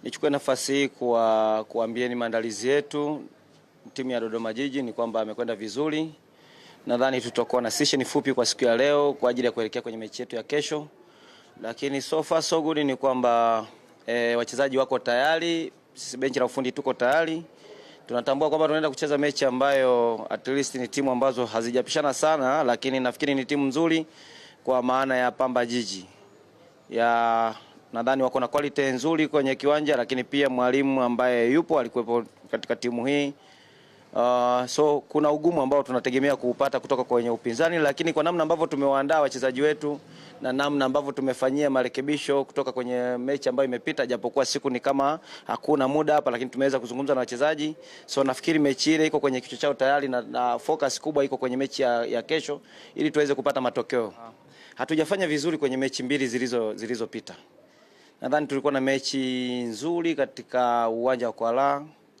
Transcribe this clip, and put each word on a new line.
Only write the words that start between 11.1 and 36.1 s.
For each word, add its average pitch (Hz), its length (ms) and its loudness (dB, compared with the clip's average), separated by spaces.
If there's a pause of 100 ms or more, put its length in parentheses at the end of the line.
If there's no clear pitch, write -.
Lakini 135 400 -6
so 156 220 -2
far 160 200 0
so 165 180 2
good 151 160 0
ni 139 180 0
kwamba, 117 680 2 (420)
eh, 117 300 0
wachezaji 127 400 0
wako 131 220 2
tayari, 160 720 0 (220)
sisi - 240 -12
benchi 135 220 0
la 127 60 4
ufundi 127 260 -2
tuko 139 220 -4
tayari. 160 500 2 (640)
Tunatambua 135 420 0
kwamba 156 180 2
tunaenda 156 220 2
kucheza 143 280 -2
mechi 143 280 0
ambayo 127 840 2
at 110 180 -6
least 135 280 -2
ni 127 120 -4
timu 139 240 0
ambazo 123 340 2
hazijapishana 123 680 0
sana, 151 500 2
lakini 131 360 0
nafikiri 131 360 0
ni 131 100 -2
timu 143 200 0
nzuri 160 400 2 (580)
kwa 127 200 2
maana 127 340 2
ya 123 140 2
Pamba 127 340 0
Jiji. 101 400 -6 (840)
Ya, 117 680 2 (380)
nadhani 127 300 0
wako 127 160 0
na 123 80 0
quality 147 340 -2
nzuri 135 460 0
kwenye 135 280 2
kiwanja, 147 420 2
lakini 123 260 -2
pia 143 260 2
mwalimu 131 540 2
ambaye 120 480 2
yupo 160 280 2
alikuwepo 117 440 -2 (280)
katika 113 240 -4
timu 120 300 -4
hii. 143 280 0 (800)
Uh, 123 520 2
so 147 440 2
kuna 151 220 2
ugumu 151 300 2
ambao 139 220 4
tunategemea 131 520 0